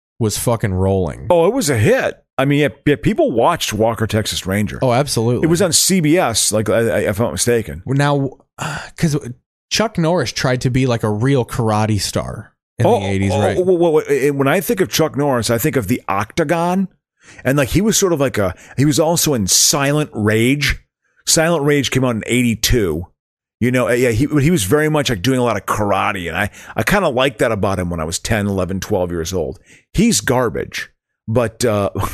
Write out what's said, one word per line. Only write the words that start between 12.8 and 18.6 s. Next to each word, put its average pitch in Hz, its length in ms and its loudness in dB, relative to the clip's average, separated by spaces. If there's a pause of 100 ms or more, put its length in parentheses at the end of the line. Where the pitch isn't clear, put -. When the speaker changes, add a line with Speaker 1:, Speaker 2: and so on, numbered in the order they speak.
Speaker 2:
Oh, 214 140 4
Speaker 1:
the 196 80 -4
eighties, 196 260 0
Speaker 2:
oh, - 80 0
Speaker 1:
right? - 160 0
Speaker 2:
oh, 180 100 2
oh, 175 180 2
oh, 156 120 4
oh, - 40 2
and 143 360 0
when 135 100 2
I 170 140 2
think 233 200 -2
of 147 80 -2
Chuck 143 280 -2
Norris, 131 320 0
I 117 80 2
think 143 180 -2
of 113 120 -2
the 107 200 0
Octagon. 170 800 -2 (560)
And, 135 140 2
like, 135 120 2
he 175 120 2
was 214 160 2
sort 185 160 2
of 147 60 0
like 131 180 -2
a, 98 160 0 (240)